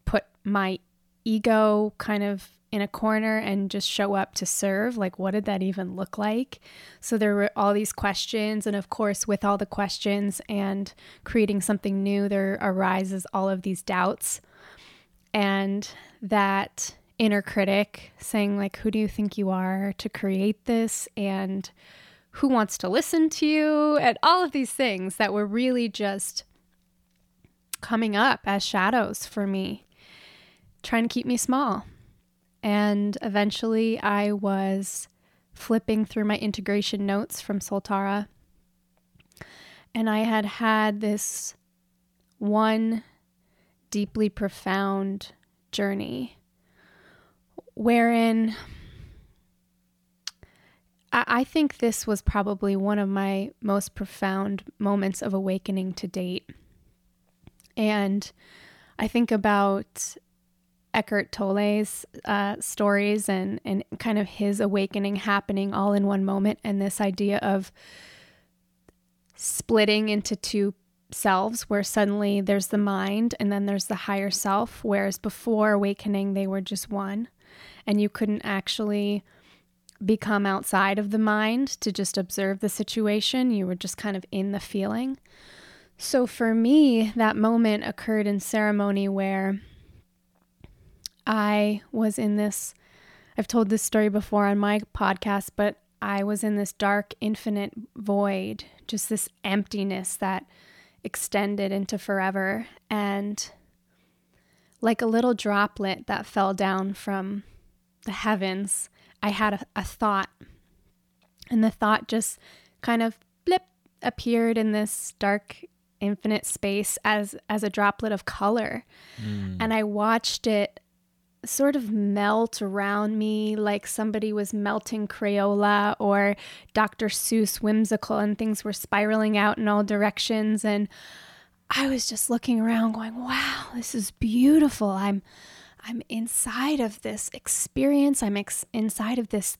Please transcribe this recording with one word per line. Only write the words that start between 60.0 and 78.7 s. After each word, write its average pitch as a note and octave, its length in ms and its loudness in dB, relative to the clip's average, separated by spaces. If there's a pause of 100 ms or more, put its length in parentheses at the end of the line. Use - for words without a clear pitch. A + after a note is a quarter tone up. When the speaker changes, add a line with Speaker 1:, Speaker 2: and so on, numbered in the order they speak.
Speaker 1:
Eckhart G#3 400 -2
Tolle's, G#3 720 0 (200)
uh, G3+ 360 0
stories G#3 680 0
and, F#3+ 360 -2
and G3+ 180 0 (160)
kind G#3+ 200 0
of G3+ 80 0
his G3+ 340 -2
awakening G3+ 560 0
happening G3 560 0
all G3+ 220 2
in G3+ 120 4
one G3 180 2
moment, G3 380 0
and G3+ 180 -2
this G3 200 -2
idea G3+ 380 0
of F#3+ 340 -2 (1600)
splitting G#3+ 760 2
into G#3 260 -2
two G3+ 380 0 (380)
selves G#3 500 0
where G3+ 200 0
suddenly G3+ 580 2
there's G3 260 0
the G#3+ 120 0
mind G3+ 640 0
and G3+ 100 0
then G3+ 160 -2
there's G3 200 -2
the G#3+ 80 -4
higher G3 360 -2
self, G3+ 540 -2
whereas G3 340 0
before G#3+ 540 0
awakening G3+ 640 0
they G3 120 0
were F#3+ 140 -2
just G3 300 -6
one, G3 380 -4 (640)
and G#3 100 4
you G#3 80 4
couldn't G#3 340 -2
actually G#3 840 -2 (800)